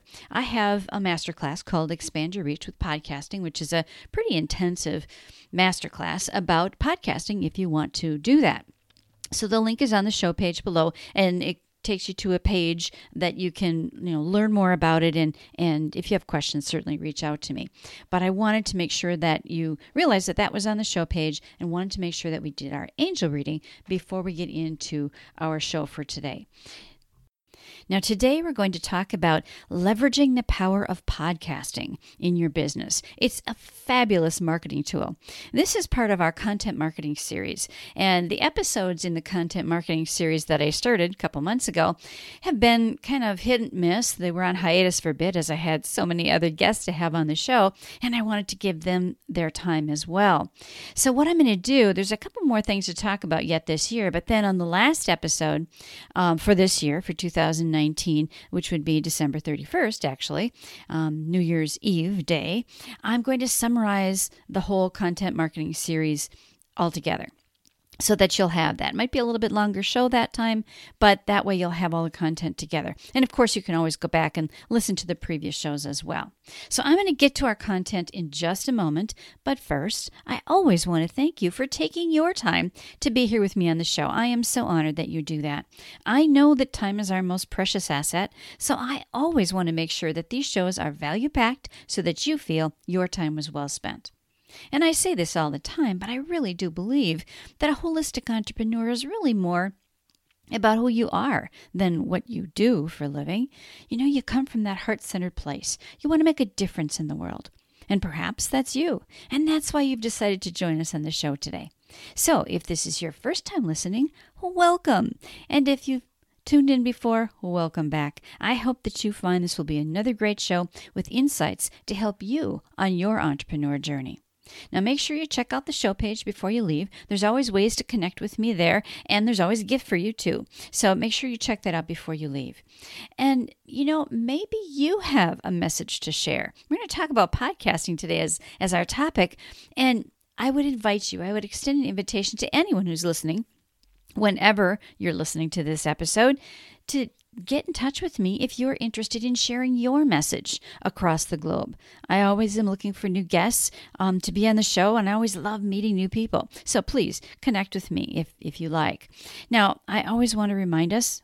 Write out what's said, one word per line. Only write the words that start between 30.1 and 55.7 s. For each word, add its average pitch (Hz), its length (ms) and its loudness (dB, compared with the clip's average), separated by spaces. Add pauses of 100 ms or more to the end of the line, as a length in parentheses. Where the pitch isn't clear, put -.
the 240 60 2
power 196 480 2
of 180 140 -6
podcasting - 920 -4 (220)
in 175 160 2
your 170 140 2
business. - 540 -2 (160)
It's - 280 0
a 226 80 -6
fabulous 208 840 0
marketing 160 440 -2
tool. - 320 -4 (360)
This 381 240 2
is 370 100 -2
part 226 240 0
of 185 100 2
our 165 120 2
content 208 460 -2
marketing 156 380 -4
series, - 520 -6 (260)
and 180 360 2
the - 100 -2
episodes 185 640 -2
in 175 80 -2
the 165 80 -2
content 170 480 -4
marketing 165 380 -2
series 160 400 0
that 147 160 2
I 151 80 2
started 190 420 2
a - 40 -16
couple 156 260 -4
months 214 260 -2
ago 170 280 0 (460)
have 311 160 0
been 233 440 4
kind 262 200 -2
of 202 180 0
hit 240 200 2
and 233 120 -6
miss. 180 400 2
They 175 180 -4
were 180 140 -2
on 180 120 0
hiatus 180 440 4
for 165 100 -2
a 147 40 0
bit 180 220 0
as 160 140 0
I 151 60 0
had 160 280 0
so 185 220 -2
many 170 240 0
other 165 180 4
guests 190 380 0
to 175 60 -2
have 165 220 -2
on 160 120 2
the 151 80 0
show, 202 400 2 (260)
and 240 160 -2
I 233 60 0
wanted 208 260 -2
to 190 80 -8
give 165 280 -4
them 180 320 0 (120)
their 170 220 -2
time 156 400 -2
as 147 180 -4
well. 180 420 2 (440)
So 262 180 2
what 294 160 4
I'm 349 80 2
gonna 247 200 6
do, 220 360 6
there's 190 200 -2
a 214 40 0
couple - 280 -10
more 226 180 4
things 196 240 -2
to 175 80 -4
talk 202 300 -2
about 160 200 0
yet 160 220 0
this 160 260 -2
year, 214 180 0
but 170 160 -2
then 214 200 4
on 190 100 2
the 175 100 0
last 214 440 2
episode, 160 560 0 (500)